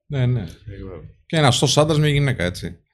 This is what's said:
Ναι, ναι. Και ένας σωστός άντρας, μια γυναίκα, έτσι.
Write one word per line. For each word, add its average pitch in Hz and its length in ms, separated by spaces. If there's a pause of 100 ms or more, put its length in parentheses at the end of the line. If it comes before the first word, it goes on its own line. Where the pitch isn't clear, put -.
Ναι, 131 200
ναι. 123 180 (840)
Και 170 100
ένας 147 200
σωστός 143 260
άντρας, 156 160
μια 151 100
γυναίκα, 143 360
έτσι. 90 320 (180)